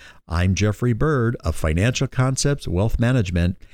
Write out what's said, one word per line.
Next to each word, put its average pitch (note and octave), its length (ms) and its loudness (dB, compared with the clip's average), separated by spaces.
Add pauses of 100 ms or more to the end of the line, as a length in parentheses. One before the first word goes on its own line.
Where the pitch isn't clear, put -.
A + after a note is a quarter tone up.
(280)
I'm F2+ 280 0
Jeffrey G#2 380 0
Bird B2+ 480 0
of E2 140 -2
Financial G2 520 0
Concepts C3+ 600 -2
Wealth F#2 320 0
Management, F#2+ 580 2 (160)